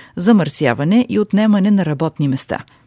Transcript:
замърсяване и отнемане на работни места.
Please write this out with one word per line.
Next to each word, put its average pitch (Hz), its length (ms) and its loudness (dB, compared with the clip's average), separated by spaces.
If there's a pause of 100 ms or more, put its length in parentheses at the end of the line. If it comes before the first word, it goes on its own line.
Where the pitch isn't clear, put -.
(160)
замърсяване 175 920 0
и 202 100 -2
отнемане 208 520 0
на 196 140 2
работни 151 420 -4
места. - 320 -6 (280)